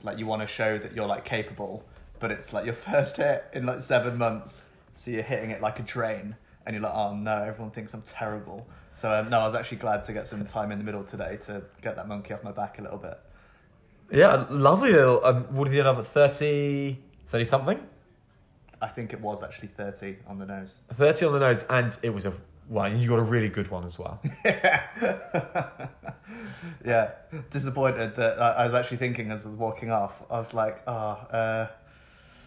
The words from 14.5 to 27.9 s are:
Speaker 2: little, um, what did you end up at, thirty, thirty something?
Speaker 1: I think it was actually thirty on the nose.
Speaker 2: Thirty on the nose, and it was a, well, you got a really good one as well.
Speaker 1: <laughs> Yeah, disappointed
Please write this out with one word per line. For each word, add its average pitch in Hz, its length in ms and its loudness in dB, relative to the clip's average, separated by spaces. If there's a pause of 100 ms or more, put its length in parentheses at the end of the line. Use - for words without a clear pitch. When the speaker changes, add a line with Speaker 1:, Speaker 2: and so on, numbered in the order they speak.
Speaker 2:
little, 127 320 8
um, 123 200 6 (120)
what 139 100 0
did 135 80 0
you 143 60 4
end 135 80 4
up 131 120 6
at, 110 80 -8
thirty, 143 920 2 (280)
thirty 117 180 0
something? 135 340 2 (1000)
Speaker 1:
I 113 60 -2
think 113 260 -8
it 104 80 -10
was 104 200 -6
actually - 280 -12
thirty 98 480 -10 (100)
on 101 100 -12
the 98 80 -10
nose. 95 280 -12 (220)
Speaker 2:
Thirty 151 300 6
on 151 80 4
the 143 60 4
nose, 127 300 4
and 123 320 2
it 113 80 0
was 101 160 -4
a, 95 80 -2 (340)
well, 104 260 0
you 117 140 2
got 117 120 6
a 117 40 4
really 110 260 2
good 95 220 -4
one 87 140 -6
as 87 120 -12
well. - 220 -10 (240)
Speaker 1:
<laughs> - 1500 0 (960)
Yeah, 113 260 4 (400)
disappointed 131 640 0